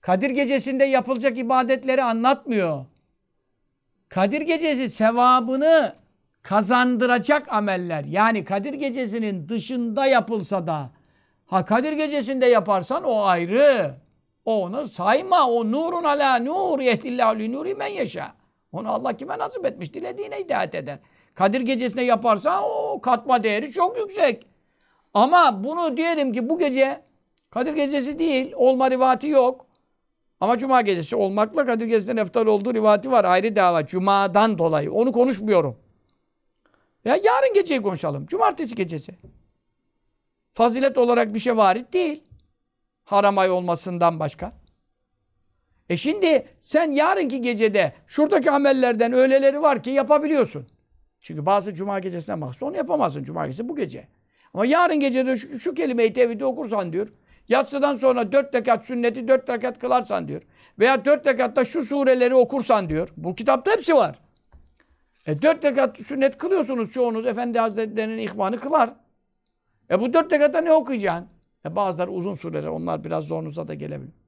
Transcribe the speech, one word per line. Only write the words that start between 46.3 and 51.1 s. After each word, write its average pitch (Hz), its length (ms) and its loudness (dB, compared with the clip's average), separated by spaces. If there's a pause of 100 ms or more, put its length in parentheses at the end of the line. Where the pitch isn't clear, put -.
sen 311 320 0
yarınki 294 480 0
gecede 214 520 0 (140)
şuradaki 302 440 2
amellerden 254 640 2
öyleleri 269 500 4
var 285 200 2
ki 247 80 -6
yapabiliyorsun. 277 760 0 (540)